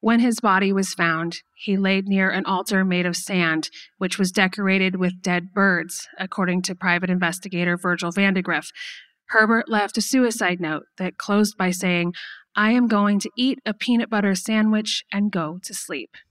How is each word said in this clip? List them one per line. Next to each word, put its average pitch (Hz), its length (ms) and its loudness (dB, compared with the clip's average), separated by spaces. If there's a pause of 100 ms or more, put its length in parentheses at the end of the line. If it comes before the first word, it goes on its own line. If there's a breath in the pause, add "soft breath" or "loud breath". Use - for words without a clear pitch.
When 226 180 4
his 233 200 2
body 196 340 2
was 190 220 -2
found, 170 480 -2 (120)
he 196 220 -2
laid 196 300 0
near 190 240 2
an 190 160 -2
altar 190 360 0
made 180 220 2
of 175 100 -2
sand, 165 540 0 (300 loud breath)
which 180 180 -4
was 185 140 0
decorated 190 640 2
with 180 260 -2
dead 180 320 -2
birds, 190 540 0 (100)
according 185 460 -2
to 190 100 -4
private 180 380 0
investigator 180 680 -2
Virgil 175 340 -2
Vandegrift. 180 600 0 (600 loud breath)
Herbert 226 360 4
left 208 300 0
a 220 40 0
suicide 220 600 0
note 156 240 -4 (120)
that 185 200 -6
closed 208 400 0
by 185 120 0
saying, 175 440 0 (420 loud breath)
"I 214 160 2
am 247 160 4
going 202 320 2
to - 160 -6
eat 254 300 0
a 214 80 -2
peanut 233 360 0
butter 202 260 2
sandwich 214 760 0
and 202 220 -2
go 170 300 -4
to - 100 -14
sleep." - 380 -10 (200)